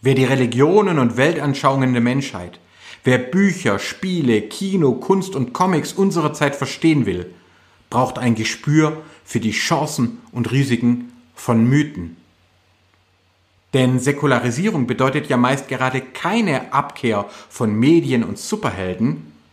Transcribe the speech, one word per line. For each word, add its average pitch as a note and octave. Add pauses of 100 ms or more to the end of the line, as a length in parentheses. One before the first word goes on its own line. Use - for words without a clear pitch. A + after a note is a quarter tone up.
Wer C3
die B2+
Religionen C#3
und A#2
Weltanschauungen C#3
der A#2+
Menschheit, B2 (440)
wer B2+
Bücher, C3+
Spiele, D#3
Kino, F#3
Kunst F#3
und B2+
Comics F3+
unserer E3
Zeit C#3+
verstehen D3
will, F2+ (560)
braucht B2
ein A#2+
Gespür D3+ (220)
für -
die A2
Chancen D3 (120)
und A#2
Risiken B2 (220)
von A2+
Mythen. C3 (1600)
Denn B2+
Säkularisierung C#3
bedeutet C3+
ja C3+
meist B2+
gerade C3
keine F3+
Abkehr A2 (240)
von G#2+
Medien C3+
und G2+
Superhelden A2 (200)